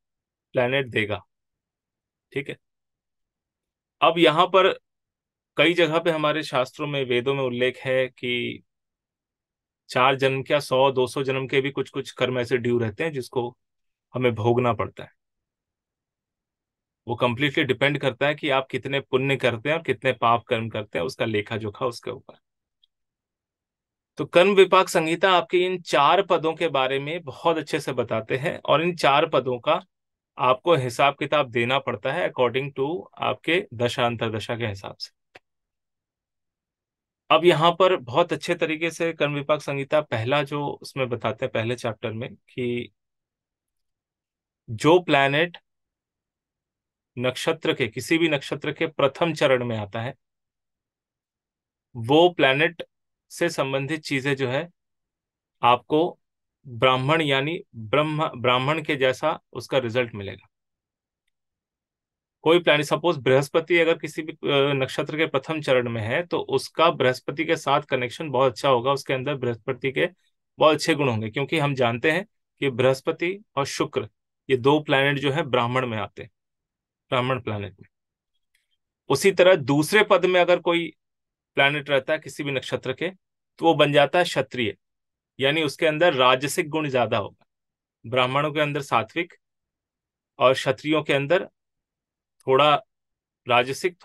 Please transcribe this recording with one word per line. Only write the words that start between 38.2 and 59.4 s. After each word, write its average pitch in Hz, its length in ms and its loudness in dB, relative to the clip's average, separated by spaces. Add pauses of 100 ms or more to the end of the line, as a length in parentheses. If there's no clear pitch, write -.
अच्छे 170 220 -4
तरीके 160 360 -4
से 165 220 -4
कर्म 147 200 -2
विपाक 143 280 -2
संहिता 143 400 -2
पहला 127 420 -2
जो 143 240 -6 (140)
उसमें 131 280 -6
बताते 113 360 -4
हैं 120 60 -6
पहले 117 240 -4
चैप्टर 113 360 -8
में 123 240 -12
कि 120 560 -8 (1800)
जो 151 300 4
प्लैनेट 151 580 0 (1600)
नक्षत्र 156 560 -2
के, 123 140 -2
किसी 127 300 -2
भी 165 120 2
नक्षत्र 147 420 -4
के - 160 -4
प्रथम 151 460 0
चरण 139 320 2
में 113 120 -4
आता 107 240 -8
है, 120 120 -8 (1800)
वो 143 340 4
प्लैनेट 156 540 0 (480)
से 170 180 -2
संबंधित 139 520 -4
चीजें 139 340 -2
जो 131 140 -2
है 151 200 -4 (920)
आपको 151 580 2 (480)
ब्राह्मण 131 540 2
यानी 143 380 -2 (160)
ब्रह्म, 151 600 -2
ब्राह्मण 127 480 0
के 156 120 -4
जैसा 131 440 0 (140)